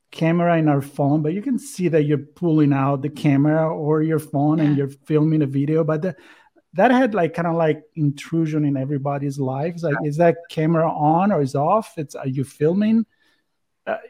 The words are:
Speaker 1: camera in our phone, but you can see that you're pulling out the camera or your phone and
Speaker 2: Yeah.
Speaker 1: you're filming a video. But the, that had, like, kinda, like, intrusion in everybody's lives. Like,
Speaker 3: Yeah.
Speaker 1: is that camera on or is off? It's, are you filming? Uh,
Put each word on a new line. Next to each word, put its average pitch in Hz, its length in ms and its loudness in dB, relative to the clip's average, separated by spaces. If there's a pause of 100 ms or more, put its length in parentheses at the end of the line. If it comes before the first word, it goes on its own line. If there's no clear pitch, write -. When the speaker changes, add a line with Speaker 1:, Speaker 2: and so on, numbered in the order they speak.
(120)
Speaker 1:
camera 170 480 0
in 156 80 2
our 143 140 2
phone, 147 420 -2
but 156 100 -2
you 202 80 -6
can 254 160 -2
see - 300 -4
that 156 160 2
you're 147 160 0
pulling 156 520 0
out 139 300 0
the 147 80 -6
camera 151 640 2
or 156 300 0
your 160 160 0
phone 147 400 0
and 147 100 2
Speaker 2:
Yeah. 147 60 2 (100)
Speaker 1:
you're 135 40 -6 (160)
filming 156 360 2
a 139 60 0
video. 143 360 0
But 156 200 -2
the, 180 120 -4 (580)
that 220 180 4
had, 247 240 2
like, 165 180 0
kinda, 170 180 -2
like, 160 320 0 (120)
intrusion 151 680 -2
in 139 140 0
everybody's 143 640 -4
lives. 147 440 -4
Like, 147 200 0
Speaker 3:
Yeah. 151 60 -2
Speaker 1:
is 147 80 -4
that 170 200 4 (120)
camera 160 420 0
on 160 400 2
or 156 100 2
is 135 140 -2
off? 175 420 0
It's, 151 160 -8
are 143 140 -10
you 131 160 -4
filming? 208 640 0 (800)
Uh, 214 100 -4 (120)